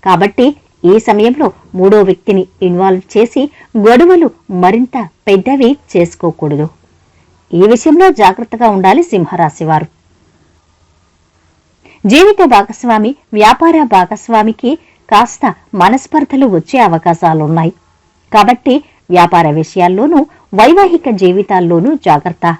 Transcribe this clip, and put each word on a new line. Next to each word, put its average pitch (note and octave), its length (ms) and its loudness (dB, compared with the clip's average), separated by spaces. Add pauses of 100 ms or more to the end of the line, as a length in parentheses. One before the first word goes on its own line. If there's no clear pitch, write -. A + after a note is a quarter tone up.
కాబట్టి G3 400 0 (460)
ఈ - 20 4 (140)
సమయంలో A#3+ 380 0 (320)
మూడో G3 200 2 (100)
వ్యక్తిని F#3+ 340 -2 (260)
ఇన్వాల్వ్ F#3 440 -2
చేసి A#3 300 -2 (420)
గొడవలు E4 440 4 (360)
మరింత A#3 320 -2 (320)
పెద్దవి A#3 420 0 (220)
చేసుకోకూడదు. D#3+ 760 -4 (920)
ఈ - 20 4 (100)
విషయంలో D#4+ 340 2 (140)
జాగ్రత్తగా A3+ 540 -2
ఉండాలి F#3+ 360 2
సింహరాశి E3+ 580 -4
వారు. D#3 180 -2 (2250)
జీవిత G4 280 2 (140)
భాగస్వామి, G#3+ 560 -2 (280)
వ్యాపార C4 380 2 (180)
భాగస్వామికి A3 760 -2 (420)
కాస్త A3 400 -2 (300)
మనస్పర్ధలు C4+ 640 0 (100)
వచ్చే E3 220 -4 (100)
అవకాశాలున్నాయి. E3 840 -2 (600)
కాబట్టి - 400 0 (400)
వ్యాపార E3+ 320 2 (140)
విషయాల్లోనూ F#3+ 600 -2 (400)
వైవాహిక E4+ 480 2 (140)
జీవితాల్లోనూ F3+ 680 0 (180)
జాగ్రత్త. E3 380 -2 (140)